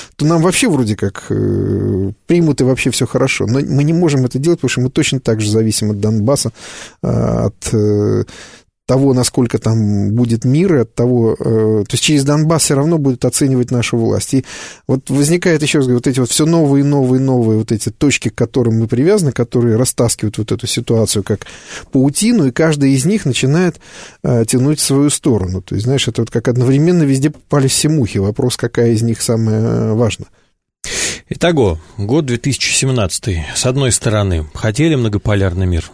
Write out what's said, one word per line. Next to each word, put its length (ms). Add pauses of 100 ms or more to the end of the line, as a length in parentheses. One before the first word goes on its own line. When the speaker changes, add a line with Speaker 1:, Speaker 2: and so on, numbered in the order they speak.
(160)
Speaker 1:
то 80
нам 160
вообще 300
вроде 260
как, 320
э, 840 (140)
примут 360
и 20
вообще 260
все 160
хорошо. 400
Но 140
мы 240
не 80
можем 320
это 140
делать, 220
потому 100
что 100
мы 80
точно 320
так 220
же 80
зависим 400
от 100
Донбасса, 500 (520)
э, 60
от, 640
э, 520 (640)
того, 240
насколько 460
там 540
будет 340
мир, 300
и 40
от 140
того, 440
э, 480
то 60
есть 100
через 220
Донбасс 380
все 120
равно 220
будут 300
оценивать 440
нашу 280
власть. 340
И 140 (400)
вот 240
возникает, 520
еще 160
раз 80
говорю, 120
вот 80
эти 140
вот 100
все 160
новые, 380
новые, 360
новые 380
вот 120
эти 200
точки, 400
к 40
которым 460
мы 60
привязаны, 460
которые 440
растаскивают 640
вот 140
эту 140
ситуацию 560
как 240 (460)
паутину, 540
и 40
каждый 440
из 100
них 220
начинает, 520 (440)
э, 260
тянуть 300
в 40
свою 280
сторону. 500
То 140
есть, 100
знаешь, 240
это 140
вот 80
как 180
одновременно 540
везде 260
попали 400
все 220
мухи. 260
Вопрос, 400
какая 360
из 100
них 180
самая 720
важная. 360 (1000)
Speaker 2:
Итого, 500 (200)
год 260
две 140
тысячи 340
семнадцатый. 720 (100)
С 120
одной 260
стороны, 600
хотели 400
многополярный 720
мир, 280